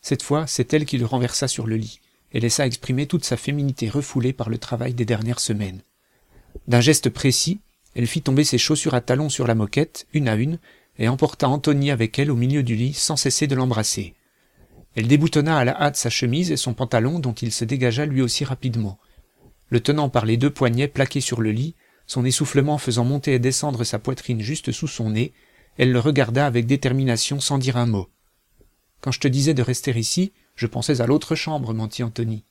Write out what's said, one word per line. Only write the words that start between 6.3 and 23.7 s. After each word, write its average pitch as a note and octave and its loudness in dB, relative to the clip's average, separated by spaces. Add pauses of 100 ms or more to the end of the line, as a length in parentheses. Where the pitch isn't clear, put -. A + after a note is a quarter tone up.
D'un A#2+ 6
geste C#3 4
précis, D#3+ 0 (340)
elle A#2+ 0
fit - -4
tomber C#3+ 4
ses C3 2
chaussures D3+ 0
à A#2+ 2
talons C#3 0
sur C3+ -2
la A#2 4
moquette, A2+ -2
une D3 2
à A2 2
une, D3 0 (400)
et A2 0
emporta C3+ 0
Anthony C#3+ 2
avec A2+ 0
elle C#3+ 2
au C3 2
milieu C3+ 2
du A#2+ 0
lit B2+ 0
sans - -2
cesser C#3 0
de C3+ 0
l'embrasser. A#2 -2 (840)
Elle A2+ 0
déboutonna D3+ 4
à B2+ 4
la B2 0
hâte D3 2
sa - -2
chemise D3 0
et C#3+ 0
son A#2+ -4
pantalon, C3 0
dont B2+ -2
il A2+ -4
se - -4
dégagea B2+ 0
lui C3 2
aussi A#2+ -2
rapidement. A#2 -4 (720)
Le A#2+ 2
tenant C#3+ 2
par A2+ 0
les A2+ 2
deux C#3+ 2
poignets B2+ 0
plaqués C3+ -2
sur A#2+ -4
le A2 2
lit, C3+ -2 (320)
son B2 -2
essoufflement C#3+ 2
faisant A#2+ 0
monter C#3 0
et B2+ 2
descendre B2+ 0